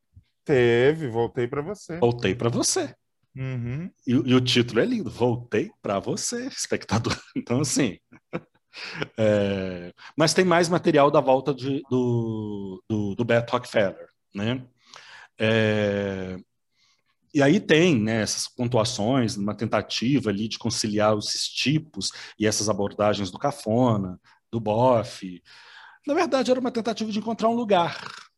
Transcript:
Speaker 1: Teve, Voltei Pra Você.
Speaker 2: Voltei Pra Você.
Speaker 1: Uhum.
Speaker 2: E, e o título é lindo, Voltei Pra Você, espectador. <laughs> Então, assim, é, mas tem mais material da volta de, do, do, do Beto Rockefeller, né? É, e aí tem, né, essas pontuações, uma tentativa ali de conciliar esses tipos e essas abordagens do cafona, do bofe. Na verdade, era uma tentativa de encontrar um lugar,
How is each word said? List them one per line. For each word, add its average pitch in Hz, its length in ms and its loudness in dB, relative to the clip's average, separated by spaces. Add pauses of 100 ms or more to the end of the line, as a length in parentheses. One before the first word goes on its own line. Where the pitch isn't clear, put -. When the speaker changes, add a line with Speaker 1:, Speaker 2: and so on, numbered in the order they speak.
(460)
Speaker 1:
Teve, 131 640 4
Voltei 117 400 -2
Pra 143 140 -6
Você. 170 380 -10
Speaker 2:
Voltei 117 360 0
Pra 117 140 -2
Você. 285 440 -2 (420)
Speaker 1:
Uhum. 131 540 -8 (160)
Speaker 2:
E, 127 60 -2
e 123 240 4
o 127 60 6
título 120 380 2
é 160 60 4
lindo, 220 240 -2
Voltei 120 640 -2 (100)
Pra 98 180 -2
Você, 226 480 -6
espectador. - 800 -4
<laughs> - 100 -18
Então, 123 260 -2
assim, 120 360 -2 (1200)
é, 98 720 0 (240)
mas 156 180 4
tem 185 120 4
mais 170 240 4
material 151 400 4
da 151 100 4
volta 131 340 2
de, 135 360 -4
do, 110 960 -2
do, 104 280 -2
do 117 100 -2
Beto 117 260 0
Rockefeller, 104 560 -2 (260)
né? 120 300 -4 (760)
É, 101 960 0 (960)
e 143 80 2
aí 151 180 6
tem, 160 400 4
né, 110 220 0
essas - 260 -4
pontuações, 117 880 0
uma 101 200 -4
tentativa 110 760 -2
ali 107 180 -2
de - 120 -10
conciliar 107 580 0
esses - 300 -4
tipos - 640 -2 (260)
e 104 80 0
essas 107 240 0
abordagens 101 600 0
do - 80 -16
cafona, 110 800 0 (320)
do 117 80 -4
bofe. 107 840 0 (640)
Na 285 80 -2
verdade, 269 380 0
era 254 80 2
uma 247 120 -2
tentativa 220 400 -4
de 202 60 -4
encontrar 220 320 -2
um 233 60 0
lugar, 196 520 0 (300)